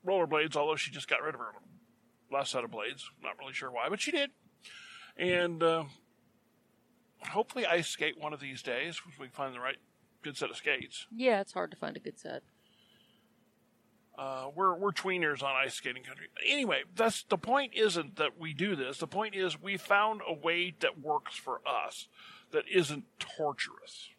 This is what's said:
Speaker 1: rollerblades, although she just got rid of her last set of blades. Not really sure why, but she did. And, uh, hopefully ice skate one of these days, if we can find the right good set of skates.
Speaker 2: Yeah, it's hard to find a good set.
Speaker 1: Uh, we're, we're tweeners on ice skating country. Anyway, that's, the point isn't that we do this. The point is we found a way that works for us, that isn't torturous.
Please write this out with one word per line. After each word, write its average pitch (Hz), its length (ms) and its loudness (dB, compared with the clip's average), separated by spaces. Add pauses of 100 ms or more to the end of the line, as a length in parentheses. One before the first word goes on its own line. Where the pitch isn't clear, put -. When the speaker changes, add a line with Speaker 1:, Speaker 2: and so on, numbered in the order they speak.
Speaker 1:
rollerblades, 160 500 4
although 151 200 2
she 143 140 -2
just 135 180 -10
got 135 140 2
rid 151 120 -4
of 120 60 -10
her 110 120 -8 (760)
last 139 220 0
set 127 120 0
of 113 60 -8
blades. 117 400 -6 (120)
Not - 160 -8
really 135 140 -12
sure 139 180 -6
why, 123 180 0
but 202 120 -2
she 294 120 -2
did. 285 180 0 (880)
And, 175 460 2
uh, 165 220 4 (1500)
hopefully 214 360 0
ice 170 220 2
skate - 300 -2
one 151 140 -6
of 143 80 -10
these 135 220 -10
days, 139 460 -2
if 143 100 -20
we 135 80 -10
can 127 60 -16
find 135 220 -4
the 120 60 -8
right 127 160 -2 (460)
good 147 140 -8
set 139 140 -2
of - 60 -10
skates. - 580 -2
Speaker 2:
Yeah, 233 260 4
it's 196 120 -6
hard 175 200 -2
to - 40 -16
find 156 200 -6
a - 40 -12
good - 180 -10
set. - 240 -10 (1700)
Speaker 1:
Uh, 135 380 -6
we're, 185 220 6
we're 196 160 2
tweeners 156 500 2
on 139 140 2
ice 131 180 2
skating 127 300 -6
country. 135 220 -14 (200)
Anyway, 220 360 4 (120)
that's, 226 300 2
the 196 140 2
point 262 360 2
isn't 170 420 2
that 151 220 0
we 160 140 -6
do 175 240 0
this. 135 220 -4
The 165 100 -4
point 202 260 -2
is 180 260 -2
we 196 160 -2
found 208 520 4
a 170 60 0
way 170 460 0
that 156 200 2
works 147 340 0
for - 320 -4
us, - 400 -4 (460)
that 151 200 2
isn't 151 320 4 (140)
torturous. - 1000 -6